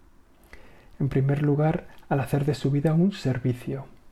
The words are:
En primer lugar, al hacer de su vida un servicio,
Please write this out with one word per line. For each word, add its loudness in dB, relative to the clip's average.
En 0
primer 0
lugar, 2
al 2
hacer 0
de 0
su 0
vida 2
un 4
servicio, -4